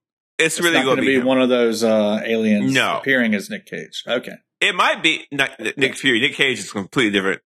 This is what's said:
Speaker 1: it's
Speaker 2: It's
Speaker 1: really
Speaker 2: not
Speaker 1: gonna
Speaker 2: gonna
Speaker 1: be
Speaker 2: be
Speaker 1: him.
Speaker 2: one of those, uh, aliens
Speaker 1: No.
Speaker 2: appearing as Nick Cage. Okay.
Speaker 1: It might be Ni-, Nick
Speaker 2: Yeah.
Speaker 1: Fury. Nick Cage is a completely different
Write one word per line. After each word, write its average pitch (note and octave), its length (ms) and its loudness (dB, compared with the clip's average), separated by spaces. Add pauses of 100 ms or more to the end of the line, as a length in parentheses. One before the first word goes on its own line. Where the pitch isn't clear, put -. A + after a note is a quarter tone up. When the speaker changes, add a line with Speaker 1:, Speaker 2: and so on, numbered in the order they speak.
(380)
Speaker 1:
it's D#3+ 200 0
Speaker 2:
It's - 60 -6
Speaker 1:
really E3+ 120 2
Speaker 2:
not C3 100 2
Speaker 1:
gonna C3 120 4
Speaker 2:
gonna C3 40 -2
Speaker 1:
be C3+ 140 2
Speaker 2:
be B2+ 60 2
Speaker 1:
him. B2 40 -2
Speaker 2:
one C3 160 2
of B2+ 80 2
those, A#2 340 2
uh, G#2+ 400 2
aliens A2+ 480 2
Speaker 1:
No. A2 280 2
Speaker 2:
appearing B2+ 340 0
as G2+ 160 -6
Nick G2+ 160 -14
Cage. - 420 -14
Okay. B2 280 -6 (260)
Speaker 1:
It F#3 140 0
might A3+ 260 0
be D#3+ 300 -2
Ni-, C#3 120 -2 (160)
Nick A2 180 -6
Speaker 2:
Yeah. C3+ 160 0
Speaker 1:
Fury. B2+ 280 0
Nick C#3 140 0
Cage C3 240 0
is F#2+ 100 -12
a - 20 -16
completely G#2 400 -2
different G2 300 0 (140)